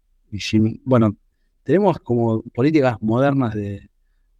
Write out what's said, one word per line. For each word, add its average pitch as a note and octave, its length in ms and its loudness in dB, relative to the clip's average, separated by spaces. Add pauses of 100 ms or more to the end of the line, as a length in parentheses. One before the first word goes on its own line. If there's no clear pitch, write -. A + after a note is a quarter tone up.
(320)
y G#2 80 -8
sin, A2 440 0
bueno, A2+ 320 2 (480)
tenemos F3 360 0
como A#2 420 -2
políticas B2+ 580 0
modernas B2+ 540 0
de, G2+ 360 -10 (500)